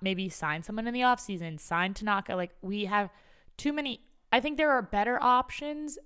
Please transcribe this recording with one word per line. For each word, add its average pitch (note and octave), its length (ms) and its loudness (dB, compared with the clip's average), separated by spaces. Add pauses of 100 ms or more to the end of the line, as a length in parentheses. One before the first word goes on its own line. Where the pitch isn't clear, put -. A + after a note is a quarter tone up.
maybe F#3+ 280 -2
sign D#3+ 340 -4
someone A3+ 240 -6
in A#3+ 60 -4
the B3 80 -2
offseason, F#3 580 0
sign F3+ 340 0
Tanaka. G3 440 -2
Like, F3+ 140 -4 (100)
we G3+ 240 -4
have G3+ 240 2 (480)
too D4 160 0
many. C#4 260 -4 (320)
I A#3+ 80 6
think D4 160 -2
there D4+ 160 4
are B3+ 100 4
better G#3 400 0
options D4 840 0